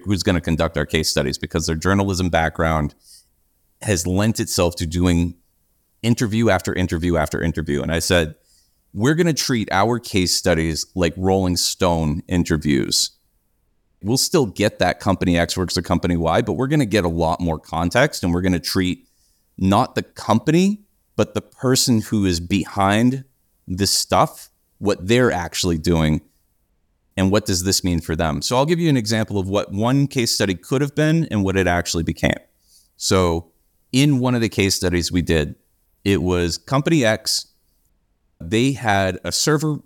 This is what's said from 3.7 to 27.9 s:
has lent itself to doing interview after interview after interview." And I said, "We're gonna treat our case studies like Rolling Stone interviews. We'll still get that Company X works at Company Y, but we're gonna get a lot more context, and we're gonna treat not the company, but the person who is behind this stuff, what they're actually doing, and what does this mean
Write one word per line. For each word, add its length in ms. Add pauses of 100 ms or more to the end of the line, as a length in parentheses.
has 240
lent 340
itself 360
to 100
doing 480 (680)
interview 460
after 240
interview 440
after 260
interview." 400
And 100
I 80
said, 340 (580)
"We're 220
gonna 200
treat 360
our 280
case 360
studies 600
like 220
Rolling 400
Stone 720
interviews. 840 (920)
We'll 160
still 280
get 320
that 220
Company 380
X 180
works 220
at 60
Company 320
Y, 260
but 100
we're 140
gonna 180
get 200
a 40
lot 320
more 180
context, 640
and 100
we're 100
gonna 180
treat 480 (480)
not 380
the 80
company, 800 (340)
but 160
the 80
person 640
who 240
is 140
behind 840 (420)
this 240
stuff, 600 (280)
what 300
they're 240
actually 460
doing, 420 (960)
and 160
what 140
does 180
this 180
mean 180